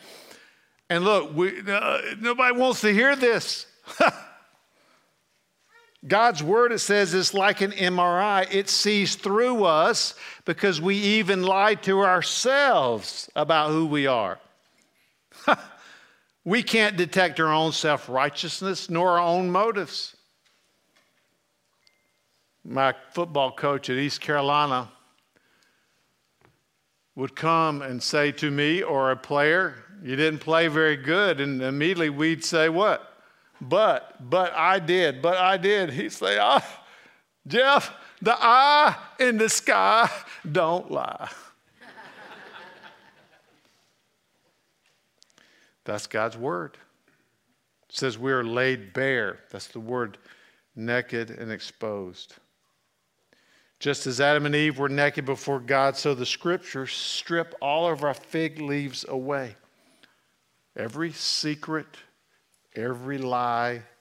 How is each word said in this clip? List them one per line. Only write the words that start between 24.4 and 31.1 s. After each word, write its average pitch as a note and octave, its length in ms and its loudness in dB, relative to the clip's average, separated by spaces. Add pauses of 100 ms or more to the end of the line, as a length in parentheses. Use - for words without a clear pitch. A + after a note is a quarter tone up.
would C3 220 -8
come D#3+ 440 0
and B2+ 220 -8
say D3 300 0
to D3 180 -4
me D3 320 0
or C3+ 300 0
a B2+ 40 -4
player, D3 680 0 (180)
"You C3 140 -6
didn't D#3 240 0
play D#3+ 260 2
very D#3 300 2
good," D#3 440 0